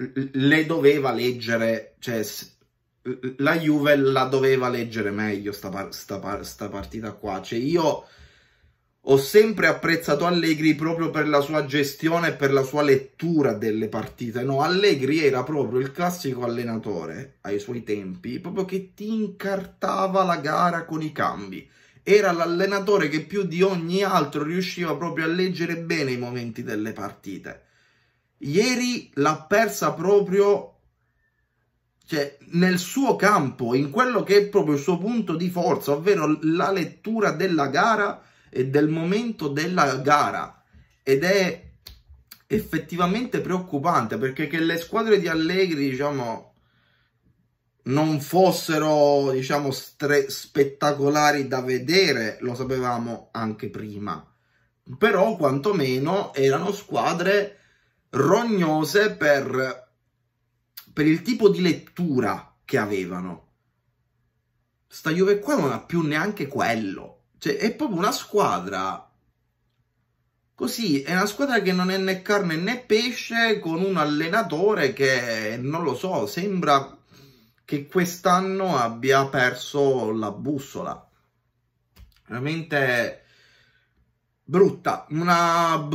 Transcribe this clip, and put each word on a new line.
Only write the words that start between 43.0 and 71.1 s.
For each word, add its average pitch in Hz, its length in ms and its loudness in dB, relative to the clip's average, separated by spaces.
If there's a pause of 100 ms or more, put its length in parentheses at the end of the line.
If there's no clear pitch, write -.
preoccupante, 147 760 -2
perché 131 300 -4
che 160 120 -4
le 165 180 0
squadre 208 420 2
di 170 80 -2
Allegri, 160 640 0
diciamo, 131 560 -4 (1300)
non 151 380 0
fossero, 151 1120 4
diciamo, 135 400 -2
stre-, 139 580 0
spettacolari 143 1160 2
da 127 140 -2
vedere, 127 800 0
lo 120 120 -4
sapevamo 123 800 -4
anche 110 380 -6
prima. 101 540 -10 (720)
Però, 208 380 2
quantomeno, 147 960 -2
erano 143 380 0
squadre 175 840 -2 (520)
rognose 190 1080 2
per, 131 760 -2 (1000)
per 143 140 0
il 165 160 4
tipo 220 280 4
di 175 120 2
lettura 135 1040 -2
che 131 120 -2
avevano. 92 680 -6 (1400)
Sta - 240 -6
Juve 190 280 2
qua 277 160 0
non 147 160 2
ha 113 100 -6
più 170 200 -2
neanche 156 460 -2
quello. 104 800 -4 (140)
Cioè, - 160 -2
è 220 180 0
proprio 233 240 -4
una 202 140 2
squadra 95 1000 -2 (1400)
così, 208 480 -2
è 160 120 -6